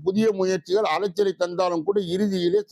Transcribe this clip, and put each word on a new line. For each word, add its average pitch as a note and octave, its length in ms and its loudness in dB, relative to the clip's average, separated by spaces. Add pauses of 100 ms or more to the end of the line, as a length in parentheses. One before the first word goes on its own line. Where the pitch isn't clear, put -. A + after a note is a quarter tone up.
புதிய G3+ 200 2 (120)
முயற்சிகள் F#3 560 0
அலைச்சலை F#3+ 380 0 (100)
தந்தாலும் F3 460 0
கூட G3+ 120 0 (140)
இறுதியிலே F#3+ 580 0